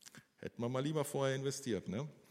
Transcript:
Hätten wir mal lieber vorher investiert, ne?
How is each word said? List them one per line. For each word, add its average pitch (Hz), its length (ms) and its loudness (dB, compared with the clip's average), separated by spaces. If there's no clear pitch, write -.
Hätten - 240 -8
wir 120 80 0
mal 131 100 2
lieber 151 240 2
vorher 135 320 2
investiert, 135 540 0
ne? 123 180 -2